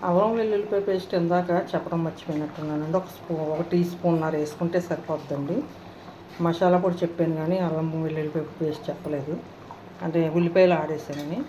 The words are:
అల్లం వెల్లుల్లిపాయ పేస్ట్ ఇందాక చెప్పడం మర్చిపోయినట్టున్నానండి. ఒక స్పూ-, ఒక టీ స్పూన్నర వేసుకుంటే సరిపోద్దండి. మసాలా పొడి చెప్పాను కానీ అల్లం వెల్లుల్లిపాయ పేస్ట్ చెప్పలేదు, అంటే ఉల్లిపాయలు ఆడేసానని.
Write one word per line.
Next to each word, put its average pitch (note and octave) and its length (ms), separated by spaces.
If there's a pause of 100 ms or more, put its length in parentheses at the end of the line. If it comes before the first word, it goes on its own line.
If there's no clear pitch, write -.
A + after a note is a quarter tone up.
అల్లం G3 320
వెల్లుల్లిపాయ G#3 440
పేస్ట్ G3 360
ఇందాక F3 360
చెప్పడం E3+ 520
మర్చిపోయినట్టున్నానండి. D3+ 920
ఒక F#3 80
స్పూ-, - 320
ఒక D#3 240
టీ F3 220
స్పూన్నర E3 520
వేసుకుంటే E3 440
సరిపోద్దండి. D#3+ 840 (800)
మసాలా F3 340
పొడి F3 180
చెప్పాను E3 400
కానీ D#3+ 220
అల్లం D#3+ 460
వెల్లుల్లిపాయ D#3 400
పేస్ట్ D#3 460
చెప్పలేదు, D3 480 (640)
అంటే E3 280
ఉల్లిపాయలు F3 440
ఆడేసానని. D3+ 760